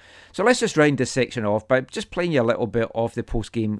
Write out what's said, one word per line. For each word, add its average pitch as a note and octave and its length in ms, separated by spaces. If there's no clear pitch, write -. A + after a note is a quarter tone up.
So F#3 100
let's A#3+ 160
just A3 160
round D3+ 220
this B2 140
section A#2+ 340
off G#2 240
by C3 120
just - 300
playing F3 220
you C3 80
a - 20
little A2+ 240
bit A2+ 260
of A#2 200
the A#2 100
post-game G#2+ 560